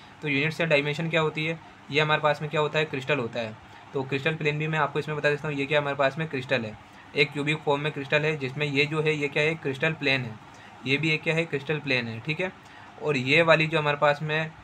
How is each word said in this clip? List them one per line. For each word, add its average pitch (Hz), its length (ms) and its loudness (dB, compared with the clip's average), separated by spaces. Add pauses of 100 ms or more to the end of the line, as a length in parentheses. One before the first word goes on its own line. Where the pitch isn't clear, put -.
(220)
तो 156 60 -6
unit 147 260 0
cell 165 140 -2
dimension 147 420 2
क्या 160 120 2
होती 156 240 -2
है, 160 140 -4 (320)
ये 143 100 4
हमारे 151 200 2
पास 147 200 2
में 151 100 -6
क्या 156 100 0
होता 151 180 0
है, 156 60 2
crystal 143 340 -2
होता 120 200 -4
है। 110 160 -6 (380)
तो 139 100 -2
crystal 139 320 -2
प्लेन 151 240 -2
भी 156 80 -2
मैं 156 120 0
आपको 143 200 0
इसमें 151 180 -4
बता 147 120 2
देता 147 180 -2
हूँ, 151 80 -4
ये 139 100 -2
क्या 147 140 2
हमारे 143 160 -2
पास 139 220 2
में 156 100 -4
क्रिस्टल 131 340 -2
है, 107 160 -10 (380)
एक 151 160 2
cubic 147 260 -2
form 143 240 0
में 151 100 -2
crystal 143 300 0
है, 156 160 0
जिसमें 135 280 -4
ये 143 200 2
जो 156 160 -2
है 156 140 2
ये 143 120 -2
क्या 151 160 0
है, 160 120 2
crystal 156 380 -2
plane 135 280 0
है, 110 100 -8 (540)
ये 139 120 4
भी 156 120 0
एक 156 140 0
क्या 160 120 2
है, 165 100 2
crystal 147 340 -4
plane 131 280 0
है, 113 120 -8
ठीक 156 200 -4
है। 185 120 -4 (520)
और 147 140 0
ये 135 240 6
वाली 160 260 6
जो 156 120 0
हमारे 147 180 2
पास 147 240 4
में 156 300 -2 (120)